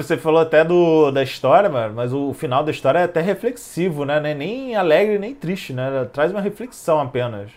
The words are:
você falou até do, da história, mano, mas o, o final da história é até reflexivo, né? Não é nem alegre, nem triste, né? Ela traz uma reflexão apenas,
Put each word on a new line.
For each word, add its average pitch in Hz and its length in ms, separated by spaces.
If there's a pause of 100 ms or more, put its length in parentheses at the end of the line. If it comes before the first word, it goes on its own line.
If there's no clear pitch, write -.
você 147 160
falou 160 240
até 160 240
do, 165 460
da 135 120
história, 156 460
mano, 113 260
mas 123 160
o, 143 180
o 135 40
final 139 300
da 151 80
história 147 280
é 180 40
até 170 180
reflexivo, 185 840
né? 143 160
Não 147 100
é 151 40
nem 226 420
alegre, 196 420
nem 208 160
triste, 180 380
né? 127 160
Ela 135 180
traz 147 260
uma 202 100
reflexão 202 580
apenas, 120 580